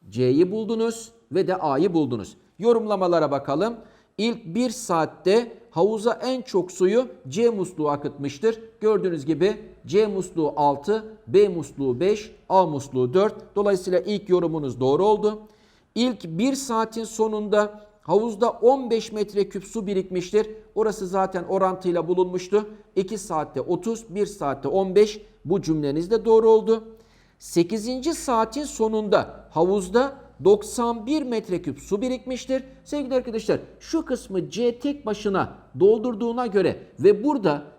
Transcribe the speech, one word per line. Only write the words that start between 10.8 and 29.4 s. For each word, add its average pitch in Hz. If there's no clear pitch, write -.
B 196
musluğu 139
beş, 208
A 185
musluğu 127
dört. 208
Dolayısıyla 190
ilk 202
yorumunuz 160
doğru 135
oldu. 214
İlk 240
bir 185
saatin 226
sonunda 208
havuzda 214
on 254
beş 226
metre 202
küp 196
su 214
birikmiştir. 190
Orası 202
zaten 190
orantıyla 185
bulunmuştu. 180
İki 196
saatte 151
otuz, 180
bir 202
saatte 143
on 190
beş. 214
Bu 185
cümleniz 156
de 220
doğru 220
oldu. 220
Sekizinci 226
saatin 226
sonunda 214